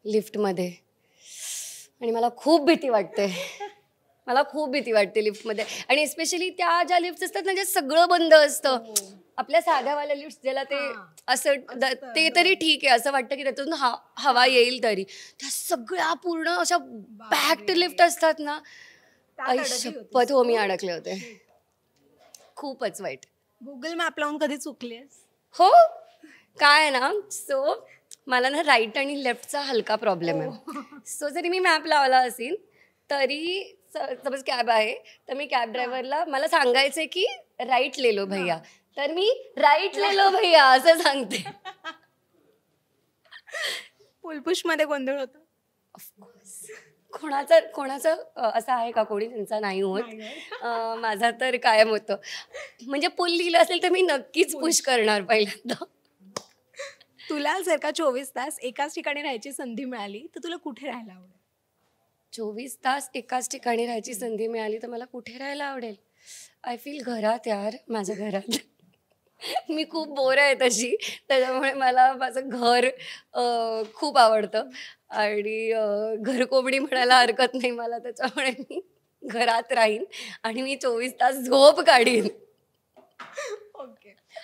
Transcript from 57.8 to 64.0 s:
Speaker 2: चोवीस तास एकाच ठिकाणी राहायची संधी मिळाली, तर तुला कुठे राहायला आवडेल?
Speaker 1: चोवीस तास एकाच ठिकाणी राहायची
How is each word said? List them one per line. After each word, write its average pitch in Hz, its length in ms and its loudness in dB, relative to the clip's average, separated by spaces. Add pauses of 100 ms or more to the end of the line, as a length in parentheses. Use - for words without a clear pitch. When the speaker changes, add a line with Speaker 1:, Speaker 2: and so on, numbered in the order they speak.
Speaker 2:
चोवीस 277 400 -2
तास 277 280 -8
एकाच 269 360 -6
ठिकाणी 294 280 -6
राहायची 277 300 -8
संधी 254 320 -10
मिळाली, 226 500 -10
तर 320 80 -16
तुला 339 140 -8
कुठे 277 300 -14
राहायला 233 260 -12
आवडेल? 185 240 -20 (960)
Speaker 1:
चोवीस 220 520 -10
तास 269 300 -2
एकाच 254 360 -6
ठिकाणी 240 360 -2
राहायची 240 260 -8